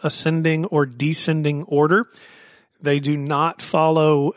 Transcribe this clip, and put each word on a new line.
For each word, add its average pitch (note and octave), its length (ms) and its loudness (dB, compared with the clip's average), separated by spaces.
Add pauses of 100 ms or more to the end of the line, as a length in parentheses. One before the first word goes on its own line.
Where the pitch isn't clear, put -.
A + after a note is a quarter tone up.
ascending D#3+ 640 -2
or D3 180 0
descending D3 760 -2
order. D#3 440 2 (720)
They C#3+ 200 0
do C#3+ 180 -2
not D3 460 -2
follow D#3 760 2